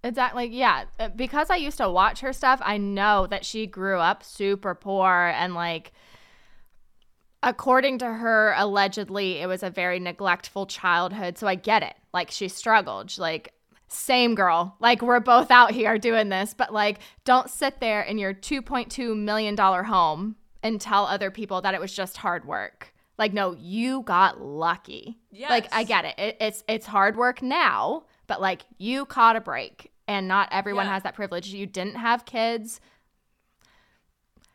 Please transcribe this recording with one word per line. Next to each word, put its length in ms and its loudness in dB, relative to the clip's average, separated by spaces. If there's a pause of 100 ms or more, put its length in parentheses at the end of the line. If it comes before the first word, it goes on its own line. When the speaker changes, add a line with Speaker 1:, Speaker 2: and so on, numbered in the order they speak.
Speaker 1:
Exactly. 420 -2
Yeah. 400 2 (140)
Uh, 100 -4
because 400 -2
I 60 4
used 220 -4
to 120 0
watch 300 2
her 120 -6
stuff, 320 2
I 140 -2
know 500 2
that 160 -6
she 220 -6
grew 340 -4
up 240 2
super 520 -4
poor 340 0
and, 460 2
like, 380 -6 (1500)
according 580 2
to 60 -6
her, 500 2
allegedly, 840 0
it 80 -4
was 160 -4
a 60 -6
very 300 -2
neglectful 680 -4
childhood. 720 -2
So 80 -2
I 80 0
get 280 2
it. 120 -10 (180)
Like, 180 -4
she 160 -8
struggled. 680 0
Like, 360 -6 (340)
same 480 2
girl. 440 2
Like, 220 4
we're 180 4
both 320 6
out 200 10
here 260 0
doing 320 0
this, 240 -2
but, 200 -4
like, 260 0 (260)
don't 240 4
sit 300 -4
there 220 0
in 160 -6
your 160 -2
two 280 -6
point 300 -6
two 240 -4
million 400 -2
dollar 280 4
home 520 0 (260)
and 180 -4
tell 260 0
other 260 -4
people 300 -6
that 120 -2
it 80 -4
was 140 -10
just 220 -8
hard 280 -4
work. 480 -10 (240)
Like, 160 0
no, 240 -2
you 460 -4
got 380 4
lucky. 760 -6 (140)
Like, 420 -2
I 80 0
Speaker 2:
Yes. 60 -4
Speaker 1:
get 180 0
it. 140 -10
It, 200 -4
it's, 280 -4
it's 180 -4
hard 320 2
work 240 0
now, 600 0 (240)
but, 140 -4
like, 240 -4 (120)
you 280 -6
caught 300 4
a 60 -4
break, 500 -10 (160)
and 200 -4
not 240 2
everyone 340 -2
Speaker 2:
Yeah. 80 -2
Speaker 1:
has 100 -4
that 120 -6
privilege. 340 -8
You 160 -8
didn't 300 -8
have 300 -2
kids. 540 -6 (1800)